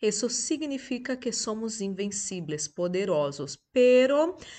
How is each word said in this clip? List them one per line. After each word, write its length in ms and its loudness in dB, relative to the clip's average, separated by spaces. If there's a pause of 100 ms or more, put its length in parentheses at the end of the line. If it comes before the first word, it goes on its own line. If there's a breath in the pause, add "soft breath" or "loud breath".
Isso 280 0
significa 880 -4
que 160 -4
somos 480 -6
invencíveis, 880 -6
poderosos. 920 -2 (160)
Pero, 640 6 (220 loud breath)